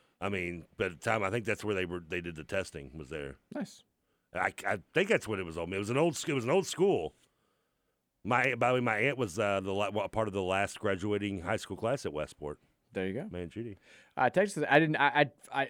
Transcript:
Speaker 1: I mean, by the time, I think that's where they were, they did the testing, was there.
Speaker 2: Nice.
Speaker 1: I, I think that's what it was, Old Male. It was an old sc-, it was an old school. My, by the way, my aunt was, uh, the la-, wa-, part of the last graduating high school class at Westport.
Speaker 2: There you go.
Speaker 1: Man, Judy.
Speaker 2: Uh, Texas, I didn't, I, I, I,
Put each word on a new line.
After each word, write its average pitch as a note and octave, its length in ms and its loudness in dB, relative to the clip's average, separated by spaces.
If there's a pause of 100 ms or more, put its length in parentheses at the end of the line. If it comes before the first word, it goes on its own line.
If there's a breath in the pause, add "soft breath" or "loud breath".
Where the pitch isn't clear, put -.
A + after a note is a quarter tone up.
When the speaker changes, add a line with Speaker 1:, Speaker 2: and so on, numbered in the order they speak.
(200 soft breath)
Speaker 1:
I F#2+ 80 -2
mean, F2 380 -6 (100)
by G2 140 0
the F2 60 -12
time, A2+ 260 0
I F#2+ 80 0
think A#2 160 -2
that's G#2 180 -4
where G#2 100 0
they F#2 120 0
were, F2 200 -6
they F2+ 140 -6
did E2+ 160 -8
the D#2 80 -10
testing, D#2+ 500 -6
was D2 140 -12
there. C#2+ 280 -8 (180)
Speaker 2:
Nice. - 280 -8 (520)
Speaker 1:
I, F#2+ 180 -2 (140)
I G2 120 0 (140)
think G3 160 2
that's F#3+ 200 2
what G#2 100 -2
it F#2 60 -4
was, E2 120 -8
Old E2+ 140 -4
Male. F#2+ 60 -2
It G2 40 0
was G#2 100 -4
an B2 60 0
old D#3+ 200 2
sc-, - 120 -6
it D3+ 60 0
was B2 100 0
an B2 60 0
old F#3 160 4
school. D3+ 480 2 (1120)
My, B2 280 2
by B2 140 2
the B2+ 60 4
way, B2+ 60 4
my A2+ 180 2
aunt B2+ 180 2
was, G#2+ 220 -2
uh, G2+ 220 2
the F#2+ 120 -2
la-, G2 180 0
wa-, G2+ 180 -2
part G#2+ 200 0
of F#2 60 -6
the G2 80 0
last F#2+ 380 0
graduating G2+ 600 0
high F#2+ 160 -2
school G2+ 200 -6
class A#2 280 -2
at D#2 80 -4
Westport. D2 460 -6 (340)
Speaker 2:
There F#2+ 140 -2
you F#2+ 80 -2
go. E3+ 160 -6
Speaker 1:
Man, F2 200 -8
Judy. A2 260 -10 (400 soft breath)
Speaker 2:
Uh, B2+ 140 4
Texas, F#3 400 2
I C#3+ 80 10
didn't, D#3 180 4
I, C#3+ 100 4 (460)
I, C3+ 100 0
I, C3+ 80 -2